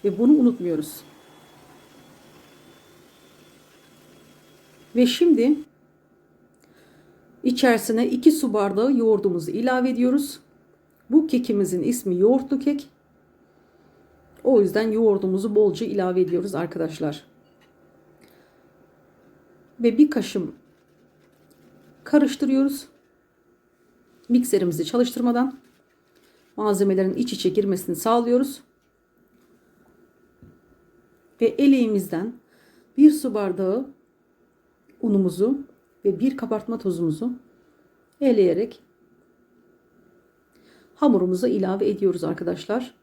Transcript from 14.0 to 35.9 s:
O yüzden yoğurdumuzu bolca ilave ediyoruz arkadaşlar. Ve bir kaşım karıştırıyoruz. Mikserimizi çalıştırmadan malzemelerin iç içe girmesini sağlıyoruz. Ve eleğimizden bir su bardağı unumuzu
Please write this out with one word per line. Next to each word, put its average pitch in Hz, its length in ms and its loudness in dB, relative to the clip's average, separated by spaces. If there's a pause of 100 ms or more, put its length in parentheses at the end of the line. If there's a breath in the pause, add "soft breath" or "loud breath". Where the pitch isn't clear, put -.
O 240 180 4
yüzden 202 300 0
yoğurdumuzu 202 640 0
bolca 214 300 2
ilave 185 360 -2
ediyoruz 180 340 -4
arkadaşlar. 160 680 -6 (2500 soft breath)
Ve 233 180 0
bir 294 120 4
kaşım - 460 -6 (1500)
karıştırıyoruz. 277 840 0 (1400)
Mikserimizi 185 560 0
çalıştırmadan 247 800 -2 (960 soft breath)
malzemelerin 196 560 0
iç 240 200 -6
içe 190 160 -4
girmesini 196 460 -2
sağlıyoruz. 240 680 0 (2750)
Ve 233 40 2
eleğimizden 226 880 0 (640 soft breath)
bir 294 140 8
su 262 220 -4
bardağı 196 560 -4 (1120)
unumuzu 202 560 0 (480)